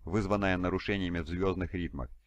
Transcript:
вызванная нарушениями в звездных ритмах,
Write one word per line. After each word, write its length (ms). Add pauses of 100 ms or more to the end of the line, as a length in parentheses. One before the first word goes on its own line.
вызванная 540
нарушениями 640
в 100
звездных 440
ритмах, 360 (180)